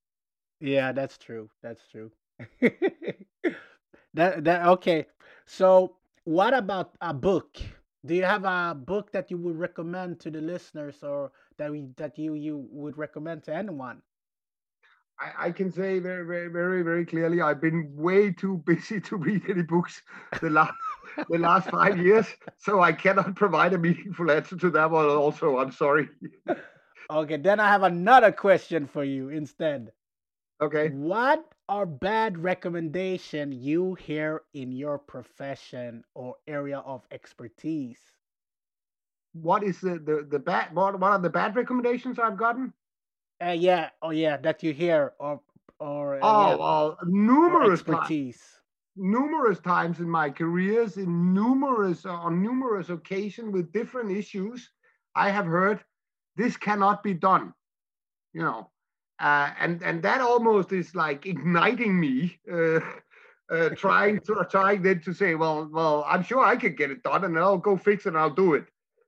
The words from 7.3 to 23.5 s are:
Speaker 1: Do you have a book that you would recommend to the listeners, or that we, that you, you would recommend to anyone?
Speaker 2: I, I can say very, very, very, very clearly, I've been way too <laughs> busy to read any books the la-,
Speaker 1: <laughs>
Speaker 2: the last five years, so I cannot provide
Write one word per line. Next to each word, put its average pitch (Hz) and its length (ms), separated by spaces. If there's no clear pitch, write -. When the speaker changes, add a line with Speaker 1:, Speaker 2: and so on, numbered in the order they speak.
Speaker 1:
Do 170 100
you 185 80
have 196 220
a 175 280
book 175 380
that 185 180
you 180 80
would 170 200
recommend 175 640
to 160 100
the 156 80
listeners, 156 640
or 143 280
that 151 140
we, 147 160
that 151 200
you, 156 180
you 147 360
would 143 260
recommend 151 480
to 156 80
anyone? 151 480
Speaker 2:
I, 151 280
I 175 40
can 185 200
say 190 280
very, 180 260
very, 175 220
very, 175 340
very 170 240
clearly, 165 360
I've 147 180
been 160 360
way 185 360
too 190 260
<laughs> 147 80
busy 175 360
to - 160
read 180 320
any 175 140
books 170 380
the 160 100
la-, 156 220
Speaker 1:
<laughs> - 300
Speaker 2:
the 170 100
last 175 300
five 180 280
years, 196 300
so 196 240
I 170 120
cannot 190 420
provide 180 380